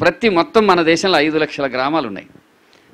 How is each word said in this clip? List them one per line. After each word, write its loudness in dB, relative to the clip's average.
ప్రతి, 0
మొత్తం 2
మన 2
దేశంలో 0
ఐదు 0
లక్షల -4
గ్రామాలు -4
ఉన్నాయి. -12